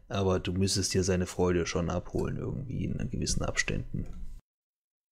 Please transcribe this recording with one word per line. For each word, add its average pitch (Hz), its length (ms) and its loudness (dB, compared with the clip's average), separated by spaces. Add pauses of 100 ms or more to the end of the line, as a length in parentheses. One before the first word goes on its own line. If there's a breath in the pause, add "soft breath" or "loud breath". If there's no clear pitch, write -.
aber 95 320 2
du 90 140 -2
müsstest 95 400 2
dir 95 100 4
seine 92 220 2
Freude 90 400 2
schon 85 240 0
abholen, - 480 -2
irgendwie - 480 -4
in - 240 -2
gewissen - 340 0
Abständen. - 640 -2 (1040)